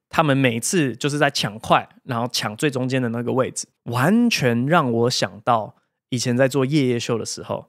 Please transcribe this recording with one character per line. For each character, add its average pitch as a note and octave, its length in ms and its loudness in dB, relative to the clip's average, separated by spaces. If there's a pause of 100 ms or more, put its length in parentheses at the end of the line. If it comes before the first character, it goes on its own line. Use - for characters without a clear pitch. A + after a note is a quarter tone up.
他 - 160 2
们 C#3 120 4
每 B2 220 2
次 C3 380 -2
就 D3 120 -2
是 D3 100 -2
在 C#3+ 120 2
抢 G#2+ 300 -4
快， C3 280 0 (140)
然 A#2 180 -6
后 A#2 120 -2
抢 - 240 -4
最 D#3 120 0
中 C3 200 -2
间 C3 120 -2
的 A#2+ 100 0
那 A#2 120 -4
个 A#2+ 80 -4
位 A#2+ 220 0
置， - 160 -10 (160)
完 F#3 440 2
全 B2 380 2
让 D3+ 240 2
我 A#2 180 2
想 G2 360 -4
到 A2+ 320 0 (360)
以 B2+ 60 0
前 A#2+ 180 -2
在 C3+ 120 4
做 C3+ 180 0
夜 C#3 220 2
夜 A#2+ 100 0
秀 A#2 180 -4
的 G#2 80 -6
时 - 160 -10
候， - 280 -8